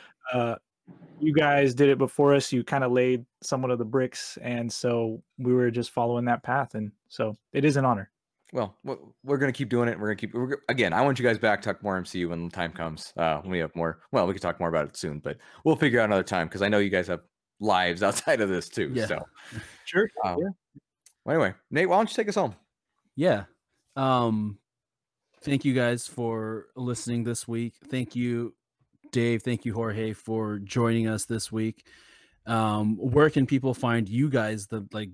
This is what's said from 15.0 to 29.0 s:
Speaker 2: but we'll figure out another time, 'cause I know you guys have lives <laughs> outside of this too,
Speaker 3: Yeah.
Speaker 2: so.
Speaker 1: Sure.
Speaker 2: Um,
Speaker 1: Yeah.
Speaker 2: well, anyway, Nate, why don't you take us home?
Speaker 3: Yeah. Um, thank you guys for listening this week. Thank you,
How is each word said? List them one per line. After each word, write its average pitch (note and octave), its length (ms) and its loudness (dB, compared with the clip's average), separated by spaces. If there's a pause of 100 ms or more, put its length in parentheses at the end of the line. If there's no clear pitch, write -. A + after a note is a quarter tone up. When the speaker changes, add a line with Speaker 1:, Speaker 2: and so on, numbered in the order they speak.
Speaker 2:
but D2 180 -10 (280)
we'll D#3 100 4
figure A#2+ 240 2
out A2+ 60 4
another G2+ 180 4
time, F2 240 -2
'cause F#2+ 140 -8
I G2+ 80 2
know G#2+ 80 4
you G2+ 140 2
guys F2+ 160 0
have F2 140 -4 (380)
lives F#2 440 2
<laughs> - 0 -
outside A2+ 360 0
of G#2 80 2
this F#2 220 -2
too, - 240 -4
Speaker 3:
Yeah. A2+ 140 -2
Speaker 2:
so. - 180 -4 (580)
Speaker 1:
Sure. G3+ 240 0 (160)
Speaker 2:
Um, F#2 160 -2
Speaker 1:
Yeah. F#3 100 -4 (760)
Speaker 2:
well, D3 180 -2
anyway, F#2 120 -2 (160)
Nate, F3 180 2
why F3+ 80 6
don't A3 120 2
you - 60 -10
take G#3 140 -2
us G3 60 -6
home? C#3 200 0 (600)
Speaker 3:
Yeah. C3 280 2 (520)
Um, A#2 600 0 (840)
thank C#3 240 -2
you C3+ 80 2
guys A#2+ 340 0
for A2+ 600 -6 (100)
listening A#2+ 480 -4
this A#2+ 220 -4
week. A#2 260 -4 (160)
Thank B2+ 260 -6
you, A#2+ 380 -2 (580)